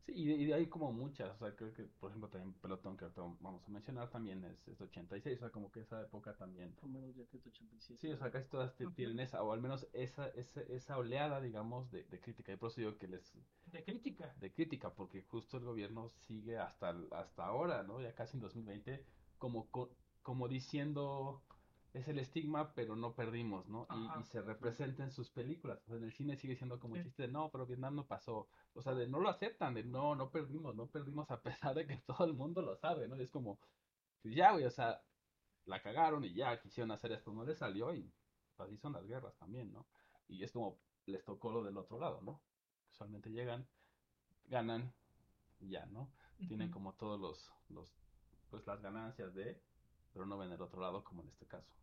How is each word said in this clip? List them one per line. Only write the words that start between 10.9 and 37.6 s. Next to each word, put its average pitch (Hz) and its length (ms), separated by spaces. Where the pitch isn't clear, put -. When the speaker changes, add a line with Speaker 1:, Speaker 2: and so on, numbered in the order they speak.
Speaker 1:
oleada, 139 440
digamos, 120 500
de, 92 140
de 90 160
crítica, 98 320
y 98 40
por 117 140
eso 117 100
digo 107 180
que 92 100
les - 260
Speaker 3:
De 170 180
crítica. 202 560
Speaker 1:
de 98 140
crítica, 139 420
porque 95 280
justo - 340
el 120 80
gobierno 113 460
sigue 110 460
hasta, 90 380
hasta 85 340
ahora, 123 380
¿no? 101 180
Ya 117 140
casi 117 220
en 120 60
dos 98 120
mil 113 100
veinte, 107 400
como 120 340
co-, 127 180
como 127 260
diciendo, 139 920
"Es 131 140
el 147 100
estigma, 151 560
pero 110 220
no 117 180
perdimos", 113 540
¿no? 110 220
Y, 113 160
Speaker 3:
Ajá. 156 140
Speaker 1:
y 113 40
se - 180
representa 117 600
en 135 80
sus 131 200
películas, 139 540
o - 40
sea, 113 80
en 113 80
el 113 80
cine 143 240
sigue 131 200
siendo 123 240
como 117 160
Speaker 3:
Sí. 175 60
Speaker 1:
chiste - 200
de, 123 60
"No, 151 220
pero 131 160
Vietnam 127 300
no 147 100
pasó", 107 420
o - 80
sea, 131 120
de, 123 140
"No 135 120
lo 202 100
aceptan", 180 440
de, 113 100
"No, 131 300
no 135 160
perdimos, 147 460
no 117 120
perdimos", 147 420
a 120 120
pesar 131 320
de 160 120
que 139 100
<laughs> - 100
todo 135 200
el 160 80
mundo 160 280
lo 98 140
sabe, 151 320
¿no? 131 80
Y 131 60
es 127 80
como, 113 280
pues 110 120
ya, 180 180
güey, 160 120
o 120 60
sea, 117 320
la 92 160
cagaron 147 420
y 87 100
ya, 120 260
quisieron 113 320
hacer 113 200
esto, 107 200
no 110 120
les 151 140
salió, 117 360